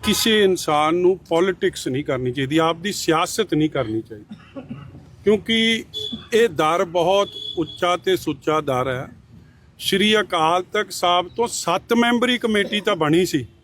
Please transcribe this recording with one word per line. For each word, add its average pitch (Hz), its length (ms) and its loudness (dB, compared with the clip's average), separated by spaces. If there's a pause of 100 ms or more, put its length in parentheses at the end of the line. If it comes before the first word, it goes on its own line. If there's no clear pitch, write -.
ਕਿਸੇ 214 400 2
ਇਨਸਾਨ 160 520 2
ਨੂੰ 180 240 2 (100)
ਪੋਲਿਟਿਕਸ 175 580 0
ਨਹੀਂ 135 160 -2
ਕਰਨੀ 127 280 -2
ਚਾਹੀਦੀ, 135 260 -2
ਆਪ 165 200 2
ਦੀ 185 140 -6
ਸਿਆਸਤ 175 640 0
ਨਹੀਂ 156 160 2
ਕਰਨੀ 110 320 -4
ਚਾਹੀਦੀ, 107 340 -16 (880)
ਕਿਉਂਕਿ 226 600 0 (500)
ਇਹ 226 160 4
ਦਰ 160 360 2
ਬਹੁਤ 180 440 0 (280)
ਉੱਚਾ 175 400 -2
ਤੇ 185 180 0
ਸੁੱਚਾ 156 460 -2
ਦਰ 131 260 -2
ਹੈ। 131 200 -6 (680)
ਸ਼੍ਰੀ 214 420 2
ਅਕਾਲ 175 440 0
ਤਖਤ 208 280 -4
ਸਾਹਿਬ 175 360 2
ਤੋਂ 233 200 -4
ਸੱਤ - 460 -2
ਮੈਂਬਰੀ 240 440 2
ਕਮੇਟੀ 208 440 0
ਤਾਂ 208 140 0
ਬਣੀ 160 300 2
ਸੀ 139 200 -2 (180)